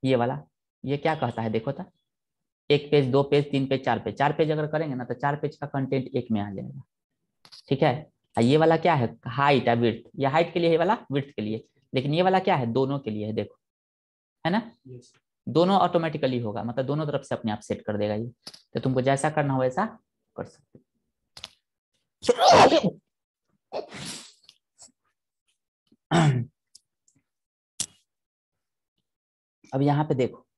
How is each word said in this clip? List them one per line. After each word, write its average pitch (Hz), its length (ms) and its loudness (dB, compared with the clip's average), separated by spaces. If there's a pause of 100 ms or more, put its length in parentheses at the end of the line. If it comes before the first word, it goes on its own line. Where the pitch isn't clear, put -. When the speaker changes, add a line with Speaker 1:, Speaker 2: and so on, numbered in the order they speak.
Speaker 1:
ये 131 120 2
वाला, 123 260 -2 (420)
ये 135 140 -4
क्या 156 180 -2
कहता 120 260 -4
है 113 80 -4
देखो 113 220 -4
तो, 180 120 -10 (840)
एक 143 220 2
पेज, 147 160 4
दो 139 160 4
पेज, 143 280 0
तीन 135 160 0
पेज, 135 180 -2
चार 117 140 0
पेज, 104 160 -8
चार 143 180 2
पेज 156 180 0
अगर 151 160 -2
करेंगे 151 280 -4
ना, 123 80 -8
तो 123 120 -8
चार 143 200 -2
पेज 147 200 -6
का 139 140 -12
content 135 380 -4
एक 123 240 -6
में 104 100 -2
आ 104 100 -6
जाएगा, 123 300 -12 (880)
ठीक 139 140 0
है। 143 100 4 (440)
और 120 60 2
ये 131 140 4
वाला 160 200 4
क्या 165 180 2
है, 120 200 -2 (120)
Height 135 400 2
या 117 80 4
width, 117 400 0
ये 135 120 -2
हाइट 165 260 0
के 185 60 -2
लिए, 170 120 2
ये 160 60 2
वाला 185 200 2 (140)
width 139 180 -4
के - 120 -10
लिए, 107 220 -6 (300)
लेकिन 135 200 -2
ये 165 80 2
वाला 185 200 4
क्या 190 140 0
है, 131 180 -2
दोनों 135 260 0
के 113 120 -8
लिए 107 140 -6
है, 110 80 -6
देखो, 110 240 -6 (880)
है 165 60 0
ना? 214 100 0 (260)
Speaker 2:
यस। 127 260 -20 (340)
Speaker 1:
दोनों 175 300 4
automatically 160 600 0
होगा, 107 240 -6
मतलब 120 220 -6
दोनों 147 220 -4
तरफ 143 160 -4
से - 120 -6
अपने 110 160 -4
आप 107 100 -4
set - 200 -6
कर 104 160 -6
देगा 104 180 -2
ये, 120 160 -8 (420)
तो 120 60 -4
तुमको 127 220 0
जैसा 139 300 0
करना 143 220 -2
हो 131 80 0
वैसा 127 240 0 (500)
कर - 100 -10
सकते - 340 -20
हो। - 40 -20
सकते - 2500 0 (3250)
<clears throat> 143 380 2 (3250)
अब 135 80 0
यहाँ 147 240 2
पे 151 100 0
देखो। 123 300 -4 (120)